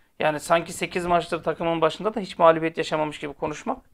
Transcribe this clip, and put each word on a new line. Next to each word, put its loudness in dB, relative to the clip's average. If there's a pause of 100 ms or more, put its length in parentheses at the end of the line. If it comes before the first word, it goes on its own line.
(200)
Yani 2
sanki 0
sekiz -4
maçtır 0
takımın -2
başında 0
da -6
hiç -8
mağlubiyet 4
yaşamamış -2
gibi -8
konuşmak -6 (160)